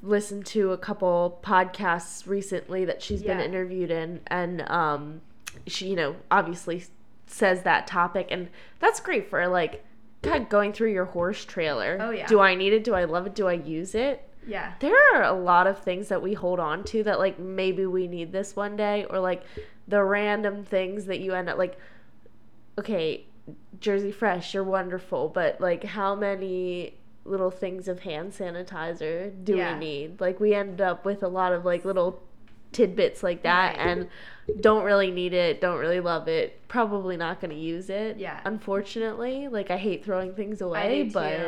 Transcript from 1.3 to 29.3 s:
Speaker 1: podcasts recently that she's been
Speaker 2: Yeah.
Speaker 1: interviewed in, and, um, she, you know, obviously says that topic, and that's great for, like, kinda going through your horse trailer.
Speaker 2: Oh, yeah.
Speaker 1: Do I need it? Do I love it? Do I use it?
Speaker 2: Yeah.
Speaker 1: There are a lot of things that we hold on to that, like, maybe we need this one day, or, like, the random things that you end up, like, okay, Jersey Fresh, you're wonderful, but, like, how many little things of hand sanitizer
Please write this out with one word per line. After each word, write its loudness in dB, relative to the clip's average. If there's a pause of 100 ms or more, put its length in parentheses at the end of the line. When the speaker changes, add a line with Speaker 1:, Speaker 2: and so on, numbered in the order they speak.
Speaker 1:
podcasts 0
recently -2
that -2
she's -6
been 0
Speaker 2:
Yeah. -2
Speaker 1:
interviewed -4
in, -4
and, -2
um, -2 (460)
she, -6
you 0
know, -2 (160)
obviously 0 (440)
says 2
that 4
topic, 0
and -6 (300)
that's 4
great -2
for, 2
like, 0 (380)
kinda 2 (100)
going 4
through 2
your 2
horse -2
trailer. 0
Speaker 2:
Oh, -2
yeah. -4
Speaker 1:
Do 8
I 8
need 4
it? 6
Do 2
I 4
love 0
it? -10
Do 2
I 4
use -4
it? -2 (200)
Speaker 2:
Yeah. -8
Speaker 1:
There 4 (200)
are 6
a 6
lot 6
of 2
things -2
that 2
we -2
hold 0
on -2
to 0
that, 4
like, 2
maybe 0
we 0
need -6
this -4
one -4
day, 0
or, -2
like, 0 (440)
the 4
random 2
things -2
that -4
you -4
end -2
up, -2
like, -2 (1000)
okay, -2 (540)
Jersey 0
Fresh, -2
you're -2
wonderful, -2
but, 0
like, 0
how 0
many -2 (280)
little 0
things -6
of -4
hand -6
sanitizer -6 (120)